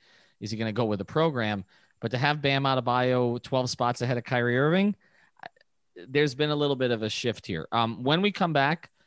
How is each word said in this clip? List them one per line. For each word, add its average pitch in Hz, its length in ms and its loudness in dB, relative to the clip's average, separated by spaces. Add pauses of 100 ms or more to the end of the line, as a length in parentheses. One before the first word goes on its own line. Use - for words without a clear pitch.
(400)
Is 104 100 -8
he 110 80 -6
gonna 110 140 -2
go 113 140 0
with 107 120 0
the 98 80 -6
program? 123 580 -2 (360)
But 120 100 -4
to 127 80 -4
have 147 240 0
Bam 139 220 2
Adebayo 123 800 2
twelve 127 260 0
spots 120 320 0
ahead 123 160 0
of 113 60 -6
Kyrie 120 340 2
Irving, 185 380 2 (480)
I, - 40 -12 (600)
there's 139 260 2
been 147 160 0
a 147 60 0
little 143 200 0
bit 127 140 0
of 110 140 -2
a 110 80 0
shift - 340 -4
here. 82 260 -6
Um, 113 300 0
when 156 220 2
we 208 80 2
come 175 200 0
back 147 380 0 (180)